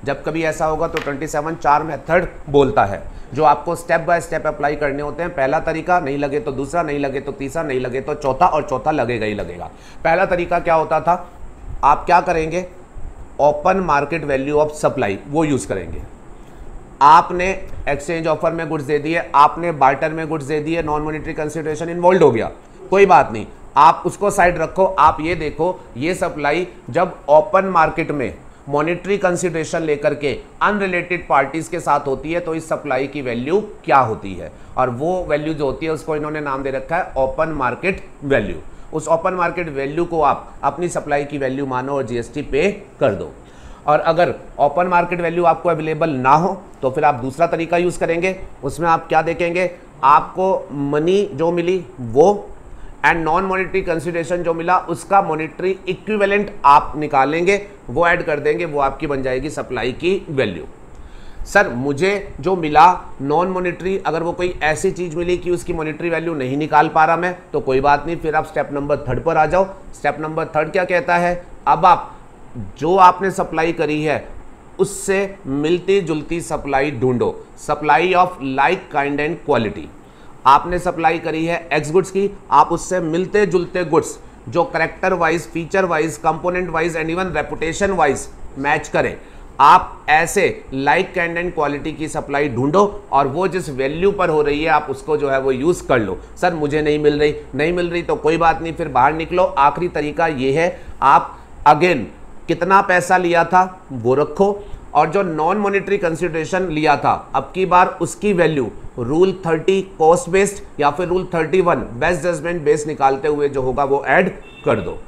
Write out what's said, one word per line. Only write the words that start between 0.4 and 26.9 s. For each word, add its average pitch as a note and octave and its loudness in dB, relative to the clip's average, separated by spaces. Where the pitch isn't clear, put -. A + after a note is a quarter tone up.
ऐसा D#3 -2
होगा D#3 0
तो - -4
ट्वेंटी C#3+ -6
सेवन D3+ -4
चार D3 2
मेथड D#3+ -2
बोलता C3 4
है G2 -4
जो D3+ 0
आपको D3 2
step E3 -2
by E3+ 2
step D#3+ -6
apply D3 -2
करने C#3+ -2
होते D3 -6
हैं। F3 -6
पहला C#3 0
तरीका E3 0
नहीं C#3+ -4
लगे C#3+ -2
तो D3 -6
दूसरा, C#3 -2
नहीं D3 -4
लगे C#3 -4
तो C3+ -10
तीसरा, C#3 -8
नहीं C3 -2
लगे B2+ -4
तो D3 -6
चौथा, C#3+ 2
और D3+ 2
चौथा C3 -4
लगेगा A#2+ -2
ही G#2 -4
लगेगा। F2 -10
पहला F3 2
तरीका F3 -2
क्या E3 0
होता D#3 2
था, E3+ 2
आप C#3+ 4
क्या F3 6
करेंगे, E3+ -2
open F3+ 2
market D3 0
value C#3 0
of D3+ -4
supply B2 0
वो D#3 0
यूज़ C#3 -2
करेंगे। F2 -6
आपने F3 6
exchange D#3+ -4
offer D#3+ 0
में E3 -6
goods D3+ -4
दे D3 0
दिए, D#3 -4
आपने D#3 4
barter C#3+ 2
में D#3+ -6
goods D3+ -6
दे D3+ -4
दिए, E3 -4
नॉन D3+ -2
मॉनेटरी D#3 -6
consideration D#3 -6
इन्वॉल्व F3 4
हो C3+ 8
गया, G#2 -2
कोई F#3+ 8
बात D3+ 6
नहीं, G#2+ -6
आप D#3 6
उसको G3 -2
side G3 2
रखो। A#2 0
आप D#3 4
ये E3 -2
देखो, D#3+ -4
ये D#3 -2
supply E3 -2